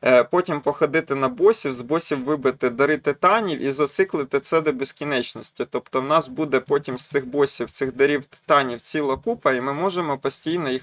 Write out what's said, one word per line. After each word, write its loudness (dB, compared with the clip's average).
е, 8
потім 0
походити 0
на 0
босів, 2
з -8
босів -2
вибити 0
дари 2
титанів 0
і 0
зациклити 0
це 0
до 0
безкінечності. -6
Тобто -4
в -6
нас 0
буде -2
потім -2
з -8
цих -2
босів, 0
цих -6
дарів 2
титанів 0
ціла -2
купа, -2
і 0
ми -4
можемо -2
постійно -4
їх -4